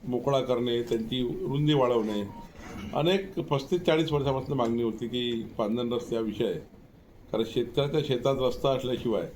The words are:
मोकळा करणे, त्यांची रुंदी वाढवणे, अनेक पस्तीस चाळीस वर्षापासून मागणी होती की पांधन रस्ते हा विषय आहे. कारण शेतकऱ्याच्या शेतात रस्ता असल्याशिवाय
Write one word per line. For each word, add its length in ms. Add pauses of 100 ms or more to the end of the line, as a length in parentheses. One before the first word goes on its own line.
मोकळा 380
करणे, 400
त्यांची 420
रुंदी 500
वाढवणे, 500 (720)
अनेक 460
पस्तीस 420
चाळीस 300
वर्षापासून 460
मागणी 260
होती 240
की 360 (140)
पांधन 360
रस्ते 220
हा 60
विषय 240
आहे. 140 (720)
कारण 120 (100)
शेतकऱ्याच्या 540
शेतात 320
रस्ता 300
असल्याशिवाय 680